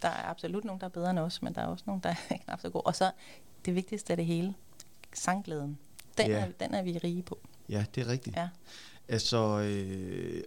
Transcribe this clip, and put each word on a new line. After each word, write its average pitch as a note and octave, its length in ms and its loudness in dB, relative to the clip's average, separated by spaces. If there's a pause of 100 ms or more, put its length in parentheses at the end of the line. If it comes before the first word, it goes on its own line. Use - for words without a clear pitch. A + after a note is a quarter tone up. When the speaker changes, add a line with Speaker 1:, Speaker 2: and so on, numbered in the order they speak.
Speaker 1:
Der F3 60 2
er - 220 0
absolut F3 360 -2
nogen, F#3+ 140 -4
der F#3+ 60 -4
er F#3 60 -6
bedre F3 180 2
end F3+ 100 4
os, E3+ 220 0
men - 140 -2
der - 60 0
er - 40 2
også - 220 -4
nogen, G3 160 0
der F3 60 2
<laughs> E3+ 60 2 (140)
er - 160 0
knap - 160 -6
så - 80 -4
gode. - 120 0
Og - 140 6
så G#3+ 160 6 (540)
det F3+ 100 2
vigtigste F#3+ 380 0
af E3+ 40 4
det E3+ 80 2
hele, E3+ 280 2 (600)
sangglæden. D#3 640 -2 (400)
Den A3 100 8
Speaker 2:
Ja. G#3 120 6
Speaker 1:
er, G3 80 4 (120)
den - 140 -2
er G3+ 100 2
vi E3+ 140 0
rige F3 260 0
på. - 160 -8 (300)
Speaker 2:
Ja, G#2+ 160 2 (100)
det B2+ 80 0
er A2+ 40 -2
rigtigt. A#2+ 280 -2
Speaker 1:
Ja. F3 140 0 (580)
Speaker 2:
Altså, A2 520 4
øh, F#2 880 0